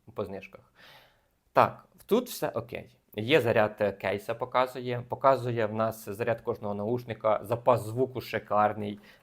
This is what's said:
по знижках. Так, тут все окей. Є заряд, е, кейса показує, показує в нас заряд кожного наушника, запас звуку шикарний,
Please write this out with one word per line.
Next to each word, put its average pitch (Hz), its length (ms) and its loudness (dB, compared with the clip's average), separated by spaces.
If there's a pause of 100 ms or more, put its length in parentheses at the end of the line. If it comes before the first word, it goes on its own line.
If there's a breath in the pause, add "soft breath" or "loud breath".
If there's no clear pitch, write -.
(140)
по 107 120 -6
знижках. - 480 -16 (800 loud breath)
Так, - 320 4 (200)
тут 247 240 2
все - 200 -6
окей. - 480 -10 (160)
Є 123 280 2
заряд, 107 380 4
е, 101 120 2
кейса 101 440 -4
показує, 123 720 -2
показує 120 560 2
в 104 80 -2
нас 110 360 -2
заряд 113 320 -2
кожного 107 320 -6
наушника, 110 720 -2
запас 113 380 2
звуку 120 400 -2
шикарний, 104 800 0 (240 loud breath)